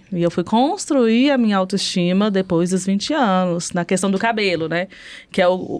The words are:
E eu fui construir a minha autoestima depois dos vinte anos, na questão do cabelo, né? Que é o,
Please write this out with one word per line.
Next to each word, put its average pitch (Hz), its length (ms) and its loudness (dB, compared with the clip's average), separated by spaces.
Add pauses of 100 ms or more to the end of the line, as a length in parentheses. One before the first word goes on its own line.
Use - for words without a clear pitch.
(120)
E 175 100 -2
eu 170 80 2
fui 175 140 -2
construir 262 880 2
a 269 60 2
minha 214 180 2
autoestima 190 760 0
depois 180 420 0
dos 185 140 -2
vinte 196 280 -2
anos, 185 580 0
na 175 140 -2
questão 190 260 0
do 190 80 0
cabelo, 202 480 0
né? 175 220 -4 (420)
Que 196 100 0
é 180 60 4
o, 185 320 -2